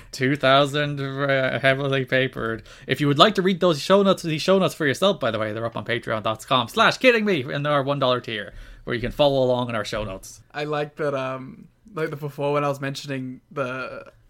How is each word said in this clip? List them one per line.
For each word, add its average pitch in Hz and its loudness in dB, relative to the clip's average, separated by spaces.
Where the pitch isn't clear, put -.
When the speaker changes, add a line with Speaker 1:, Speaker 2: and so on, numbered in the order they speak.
Speaker 1:
<laughs> - -20
Speaker 2:
two 139 0
thousand, 139 2
uh, 135 0
heavily 135 2
papered." 127 -2
If 139 -2
you 147 2
would 143 2
like 202 6
to 190 0
read 185 0
those 175 2
show 196 4
notes, 190 2
these 156 -4
show 190 4
notes 175 2
for 160 -2
yourself, 156 0
by 120 0
the 107 -2
way, 107 -4
they're 113 -6
up - -8
on 110 -8
patreon 113 -4
dot 110 -4
com 123 2
slash 214 2
kidding 233 4
me 170 0
in 147 -4
our 147 2
one 143 -2
dollar 123 2
tier, 104 -8
where 123 -4
you 113 -4
can 120 -4
follow 139 4
along 123 2
in 120 -6
our 107 -4
show 107 -6
notes. 95 -12
Speaker 1:
I 147 -6
like 151 -4
that, 147 -2
um, 131 -8
like, 156 -2
the, 151 -8
before 143 -2
when 147 2
I 147 2
was 135 -2
mentioning 135 -8
the 131 -6